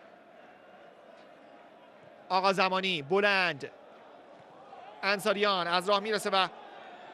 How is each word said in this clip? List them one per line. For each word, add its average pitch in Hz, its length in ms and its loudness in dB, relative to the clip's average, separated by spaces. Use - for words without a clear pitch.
آقا 190 240 2
زمانی 185 500 0
بلند، 180 680 0
انصاریان 196 640 0
از 180 220 0
راه 202 120 4
میرسه 208 300 -2
و 190 180 4